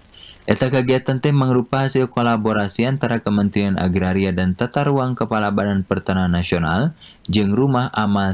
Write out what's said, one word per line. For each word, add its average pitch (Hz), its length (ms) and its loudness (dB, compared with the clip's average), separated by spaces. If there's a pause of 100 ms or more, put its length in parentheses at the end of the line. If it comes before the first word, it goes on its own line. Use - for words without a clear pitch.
(460)
Eta 123 240 0
kagiatan 131 480 0
teh 143 160 0
mangrupa 131 560 0
hasil 131 160 0
kolaborasi 110 800 0
antara 127 320 -2
Kementerian 101 640 0
Agraria 92 480 0
dan 90 240 0
Tata 143 320 -2
Ruang 127 320 0
Kepala 107 320 -2
Badan 101 320 0
Pertanahan 92 480 -2
Nasional 87 640 0 (320)
jeung 101 240 2
Rumah 127 480 0
Amal 101 360 0